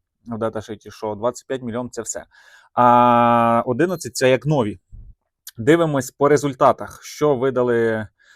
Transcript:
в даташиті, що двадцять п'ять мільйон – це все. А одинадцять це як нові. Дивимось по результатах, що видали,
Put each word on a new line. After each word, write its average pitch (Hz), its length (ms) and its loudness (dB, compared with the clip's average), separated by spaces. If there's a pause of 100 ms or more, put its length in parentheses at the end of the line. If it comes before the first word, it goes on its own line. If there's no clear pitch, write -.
(280)
в 117 100 -10
даташиті, 107 540 -8
що 107 240 -8
двадцять 117 320 -6
п'ять 131 140 -8
мільйон – 120 280 -8
це 120 120 -12
все. - 240 -12 (480)
А 120 920 4
одинадцять 147 500 -4
це 127 140 2
як 131 160 0
нові. 120 340 -2 (760)
Дивимось 147 540 2
по 143 180 0
результатах, 135 720 0
що 147 320 -2
видали, 117 720 0 (280)